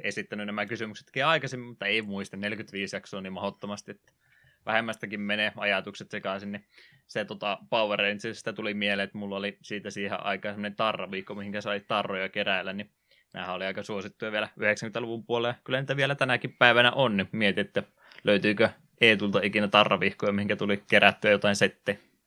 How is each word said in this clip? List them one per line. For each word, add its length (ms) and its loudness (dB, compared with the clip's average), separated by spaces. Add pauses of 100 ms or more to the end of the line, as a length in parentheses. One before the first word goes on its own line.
esittänyt 440 -6
nämä 200 -4
kysymyksetkin 600 -6
aikaisemmin, 420 -2
mutta 180 -10
ei 160 0
muista, 340 -8
neljäkymmentäviisi 600 -6
jaksoa 240 -12
niin 120 -10
mahdottomasti, 580 -8
että 220 -20 (540)
vähemmästäkin 540 -2
menee 360 -2
ajatukset 540 -4
sekaisin, 420 -6
niin 140 -12 (420)
se, 160 -4
tota, 340 -6 (120)
Power 280 2
Rangersista 540 -2
tuli 220 -6
mieleen, 300 0
että 140 -8
mulla 180 -6
oli 260 -6
siitä 280 -10
siihen 360 -8
aikaan 280 -4
semmonen 220 -8
tarraviikko, 580 -4
mihinkä 260 -8
sai 200 -4
tarroja 480 -4
keräillä, 440 -2
niin 180 -10 (420)
näähän 220 -8
oli 120 -6
aika 160 -6
suosittuja 500 -8
vielä 240 -2
yhdeksänkymmentäluvun 720 -4
puolella. 280 0 (100)
Kyllä 160 -2
niitä 160 -4
vielä 180 0
tänäkin 440 -2
päivänä 320 8
on, 260 2
niin 160 0
mietin, 340 2
että 160 -2 (420)
löytyykö 440 4 (320)
Eetulta 420 6
ikinä 260 2
tarravihkoja, 640 4
mihinkä 240 0
tuli 340 -2
kerättyä 400 6
jotain 260 4
settejä. 420 0 (280)